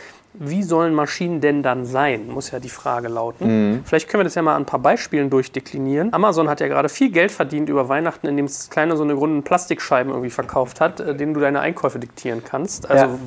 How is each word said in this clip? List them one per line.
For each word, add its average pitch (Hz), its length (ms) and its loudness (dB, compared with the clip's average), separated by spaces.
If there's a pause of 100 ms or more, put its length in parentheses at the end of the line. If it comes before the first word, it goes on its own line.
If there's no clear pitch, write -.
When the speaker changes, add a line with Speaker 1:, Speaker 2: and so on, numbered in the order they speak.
(380)
Speaker 1:
wie 165 240 -4
sollen 165 320 2
Maschinen 156 460 -2
denn 143 220 2
dann 127 240 0
sein, 127 420 0
muss 127 220 -8
ja 127 100 -8
die 127 100 -12
Frage 120 380 -4
lauten. 113 680 0
Speaker 2:
Mhm. 135 80 -6
Speaker 1:
Vielleicht - 240 0
können 214 120 2
wir 185 40 4
das 170 100 -4
ja 175 80 0
mal 156 140 4
an 143 60 0
ein 135 40 -8
paar 131 140 -2
Beispielen 143 500 2
durchdeklinieren. 135 840 -2
Amazon 165 340 2
hat 147 120 -2
ja 151 80 0
gerade 143 200 2
viel 262 220 2
Geld 180 200 4
verdient 147 380 -2
über 139 200 0
Weihnachten, 151 380 -2
indem 143 200 0
es - 240 -10
kleine, 160 260 2
so 151 80 0
eine 147 100 2
runden 147 300 0
Plastikscheiben 139 680 0
irgendwie 123 180 -4
verkauft 131 500 -2
hat, 170 200 0
äh, 147 140 -4
denen 147 200 -2
du 147 60 -2
deine 143 200 2
Einkäufe 147 380 -2
diktieren 117 440 -8
kannst. - 480 -6
Also 135 140 6
Speaker 2:
Ja. 131 60 2 (160)